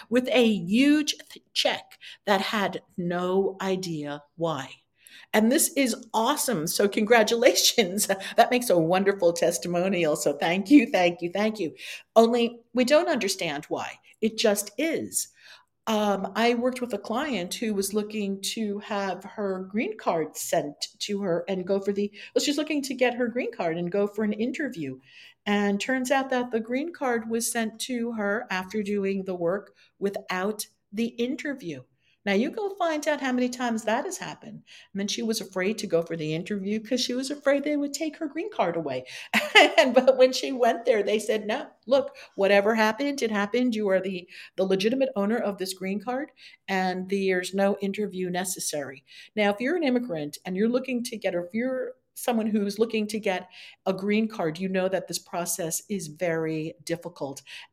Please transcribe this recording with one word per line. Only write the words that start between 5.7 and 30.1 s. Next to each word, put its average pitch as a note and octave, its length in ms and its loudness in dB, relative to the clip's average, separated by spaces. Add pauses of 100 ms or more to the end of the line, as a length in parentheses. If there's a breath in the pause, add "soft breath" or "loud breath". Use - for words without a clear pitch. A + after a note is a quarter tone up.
is B3+ 200 2 (180)
awesome. A3 540 0
So G3+ 200 2
congratulations. A3 1200 4
<laughs> - 300 -4
That A3+ 140 6
makes B3 180 0
a F3+ 80 6
wonderful F#3 560 4
testimonial. F3 840 0
So D3 180 2
thank F#3 360 0
you, C#4 180 10
thank F3 340 2
you, E3+ 100 -4
thank G#3+ 280 -2
you. D#3 140 -4 (420 loud breath)
Only A#3 460 4 (120)
we B3+ 120 4
don't D#4 240 6
understand F3 560 -2
why. - 340 -6 (220 soft breath)
It A3 160 0
just G#3 400 2
is. C4 520 -4 (560 loud breath)
Um, G3+ 500 0
I A#3 180 4
worked B3 260 0
with A#3+ 140 -6
a G3+ 40 -4
client A3 580 -4
who A3 180 -2
was G3 200 -2
looking G#3 480 -4 (120)
to G#3 260 -4
have G3 440 -4
her F#3+ 460 -6
green D4 280 -2
card E3 400 -2
sent D3 380 -2 (240)
to G3+ 220 -4
her F3 280 0
and F#3 180 -4
go G3 120 2
for G3 120 0
the, G3+ 180 -2 (240 loud breath)
well, C4 100 2
she's C#4+ 140 0
looking D4+ 260 -2
to C#4 100 -6
get B3 220 2
her A#3+ 120 0
green B3+ 240 -4
card E3+ 260 -2
and F3 140 -2
go G3+ 160 2
for G#3+ 160 -4
an G#3 100 0
interview. G#3 680 -4 (460 loud breath)
And G3+ 360 2
turns C4 280 -2
out C4+ 200 0
that B3 220 -2
the A3+ 100 -2
green C4+ 320 -4
card A#3 360 -2
was A3+ 220 -2
sent A3 300 -4
to A#3+ 320 -4
her G#3+ 360 -2
after F#3 320 -4
doing G3 440 -2
the F#3+ 100 -6
work F3 400 -4 (240 soft breath)
without G3 680 -4 (260)